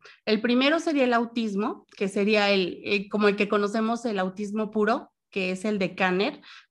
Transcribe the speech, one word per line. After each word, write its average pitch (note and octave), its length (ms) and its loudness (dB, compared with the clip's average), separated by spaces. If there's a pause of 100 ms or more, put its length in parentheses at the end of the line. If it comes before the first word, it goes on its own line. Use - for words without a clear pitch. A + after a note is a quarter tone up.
(260)
El G#3+ 160 2
primero C4 400 2
sería D4 240 2
el B3 80 2
autismo, A3+ 720 -2 (100)
que G3 140 -2
sería G#3 400 2
el, F#3+ 340 0
el, G3+ 240 -2
como G#3 220 2
el G3+ 80 2
que G#3 100 2
conocemos, A3 560 -2
el G#3+ 160 -2
autismo G3+ 520 -4
puro, G#3+ 420 0 (160)
que F#3 220 -4
es F#3 120 -6
el G#3 160 -2
de F3+ 160 -2
Kanner, F#3+ 460 0 (300)